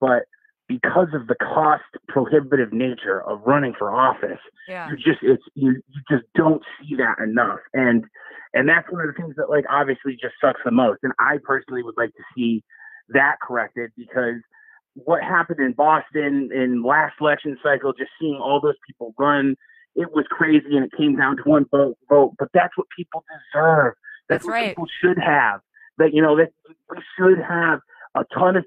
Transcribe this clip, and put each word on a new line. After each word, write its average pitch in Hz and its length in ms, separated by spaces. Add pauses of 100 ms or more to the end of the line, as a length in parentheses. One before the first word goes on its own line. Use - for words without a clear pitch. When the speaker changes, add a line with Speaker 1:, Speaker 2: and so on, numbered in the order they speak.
Speaker 1:
but 123 220 (460)
because 160 440
of 127 140
the 120 100
cost 151 460 (260)
prohibitive 131 640
nature 113 560
of 104 160
running 135 340
for 104 160
office, 127 440 (280)
Speaker 2:
Yeah. 180 220
Speaker 1:
you 151 80
just, - 260
it's, 127 200 (120)
you, 135 180 (160)
you 139 120 (100)
just 131 140 (100)
don't 160 280 (180)
see 147 160
that 120 260
enough. 110 360 (160)
And, 120 300 (500)
and 131 140
that's 170 220
one 175 160
of 143 80
the - 60
things 160 160
that, 151 140
like, 147 180
obviously 139 500
just 123 220
sucks 135 240
the 123 60
most. 113 320
And 131 160
I 139 260
personally 127 380
would 113 160
like 117 160
to - 80 (120)
see 117 280 (480)
that 135 260 (100)
corrected, 117 500
because 120 400 (580)
what 147 280
happened 170 380
in 131 120
Boston 143 840
in 123 280
last 147 380
election 147 420
cycle, 135 300
just 127 260
seeing 151 180
all 139 260
those 147 140 (100)
people 113 320
run, 139 380 (400)
it 170 160
was 151 180
crazy, 151 460
and 131 100
it - 100
came 147 200
down 135 200
to 131 60
one 143 280
vote, 139 280 (100)
vote. 143 300
But - 160
that's 175 240
what - 80 (100)
people 165 260 (300)
deserve. 147 420 (340)
That's - 160
Speaker 2:
That's - 20
Speaker 1:
what 214 60
Speaker 2:
right. 226 180
Speaker 1:
people 165 160 (160)
should 180 160
have. 131 420 (380)
That, 156 160
you 156 80
know, 151 140
that 160 120 (420)
we - 60 (220)
should 185 200
have 170 420 (360)
a - 80 (120)
ton 185 200
of 180 100